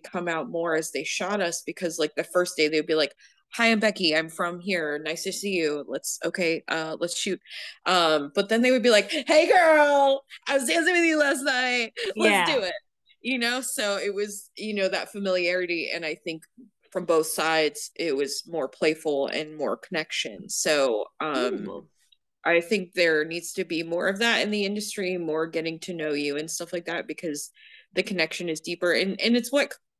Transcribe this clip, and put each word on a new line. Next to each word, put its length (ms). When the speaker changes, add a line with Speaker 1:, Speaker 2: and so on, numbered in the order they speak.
Speaker 1:
come 240
out 220
more 260
as 160
they 120
shot 360
us, 260
because, 320
like, 160
the 100
first 320
day 120
they'd 180
be 80
like, 200
"Hi, 180
I'm 80
Becky. 340
I'm 160
from 300
here. 440
Nice 200
to 80
see 220
you. 340
Let's, 360
okay, 440
uh, 320
let's 180
shoot." 220
Um, 500
but 140
then 140
they 80
would 120
be 80
like, 200
"Hey, 400
girl, 760
I 100
was 120
dancing 260
with 100
you 140
last 240
night. 500
Let's 320
Speaker 2:
Yeah. 60
Speaker 1:
do 80
it." 120
You 160
know, 220
so 380
it 160
was, 420
you 160
know, 160
that 220
familiarity. 800
And 140
I 80
think 300
from 140
both 200
sides, 720
it 200
was 300
more 220
playful 580
and 300
more 200
connection. 720
So, 580
um, 300
Speaker 2:
Beautiful. 380
Speaker 1:
I 160
think 340
there 320
needs 280
to 100
be 180
more 260
of 120
that 220
in 100
the 120
industry, 540
more 300
getting 320
to 120
know 220
you 240
and 120
stuff 220
like 140
that, 220
because 420
the 100
connection 440
is 120
deeper. 320
And, 280
and 160
it's 160
what, 220